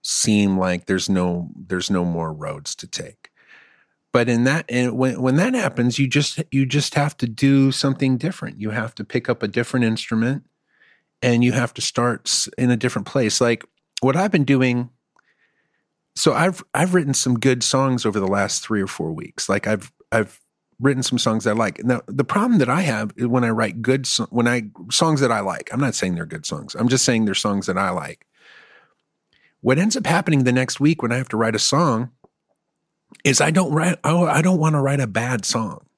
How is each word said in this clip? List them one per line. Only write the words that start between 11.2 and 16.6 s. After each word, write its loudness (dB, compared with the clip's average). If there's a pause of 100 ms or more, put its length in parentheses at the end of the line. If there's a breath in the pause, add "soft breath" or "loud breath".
and 4
you 4
have 0
to -12
start -2
s-, -2 (100)
in 2
a 4
different -2
place. 0
Like, 2 (360)
what 2
I've 0
been 4
doing, 2 (1300)
so 4
I've, 0 (100)